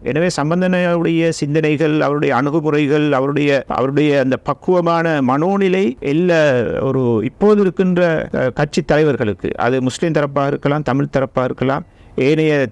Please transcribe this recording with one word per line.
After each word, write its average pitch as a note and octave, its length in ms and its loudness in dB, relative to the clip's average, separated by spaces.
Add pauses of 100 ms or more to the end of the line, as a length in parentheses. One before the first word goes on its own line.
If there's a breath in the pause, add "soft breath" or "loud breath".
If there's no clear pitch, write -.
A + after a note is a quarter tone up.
எனவே D#3+ 240 0
சம்பந்தனையாவுடைய E3+ 1000 0
சிந்தனைகள், D3+ 720 0
அவருடைய C#3+ 340 0
அணுகுமுறைகள், D3 760 0
அவருடைய, C#3 560 0
அவருடைய C#3+ 520 0
அந்த C3 180 0
பக்குவமான E3 840 0
மனோநிலை F#3 640 0 (140)
எல்லா E3 420 0 (400)
ஒரு B2+ 420 0
இப்போது G#3 380 2
இருக்கின்ற, F3+ 720 0
அஹ், C3 200 -2
கட்சி D3 340 -2
தலைவர்களுக்கு, B2+ 720 0
அது B2+ 240 0
முஸ்லிம் C#3 320 -2
தரப்பாக C#3+ 340 -2
இருக்கலாம், C#3+ 340 -2
தமிழ் C#3+ 360 -2
தரப்பாக C3 260 -2
இருக்கலாம், C3 420 -4 (300 soft breath)
ஏனைய D3+ 560 2